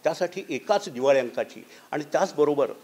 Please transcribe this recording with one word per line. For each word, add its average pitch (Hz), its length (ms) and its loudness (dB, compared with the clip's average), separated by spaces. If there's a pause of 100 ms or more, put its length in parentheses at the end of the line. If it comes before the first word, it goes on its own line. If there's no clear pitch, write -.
त्यासाठी 175 460 -2
एकाच 165 380 -2
दिवाळी 135 300 4
अंकाची 117 460 -4 (280)
आणि 147 100 -4 (100)
त्याचबरोबर 147 580 2 (140)